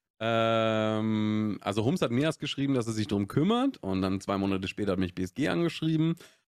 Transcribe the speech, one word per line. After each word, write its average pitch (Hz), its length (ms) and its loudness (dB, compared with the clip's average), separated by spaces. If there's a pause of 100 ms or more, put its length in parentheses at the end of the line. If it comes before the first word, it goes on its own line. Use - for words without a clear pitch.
(200)
Ähm, 110 1400 2
also 104 240 0
Hums 180 160 0
hat 139 80 0
mir 123 140 0
erst 156 160 -2
geschrieben, 139 340 -2
dass 117 120 0
er 117 60 -2
sich 107 140 -2
drum 101 200 0
kümmert 233 520 0
und 92 240 -2
dann 95 180 0
zwei - 160 -2
Monate 98 320 -2
später 101 240 -2
hat 90 60 0
mich 92 160 -2
B 92 80 -4
S 92 100 -6
G 147 160 -2
angeschrieben 165 680 0 (340)